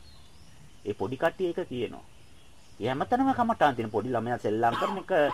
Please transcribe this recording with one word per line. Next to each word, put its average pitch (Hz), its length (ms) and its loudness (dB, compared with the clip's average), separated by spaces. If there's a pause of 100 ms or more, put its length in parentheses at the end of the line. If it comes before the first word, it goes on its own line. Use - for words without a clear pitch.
(840)
ඒ 104 120 -4
පොඩි 110 220 -4
කට්ටිය 170 320 0
ඒක 170 160 -2
කියනවා. 123 460 -6 (640)
ඒ 101 140 -4
හැමතැනම 190 420 2
කමටහන් 165 460 2
තියෙන. 113 140 -2
පොඩි 110 180 0
ළමයා 120 300 0
සෙල්ලම් 117 360 2
කරන 196 220 -2
එක, 180 160 -4 (220)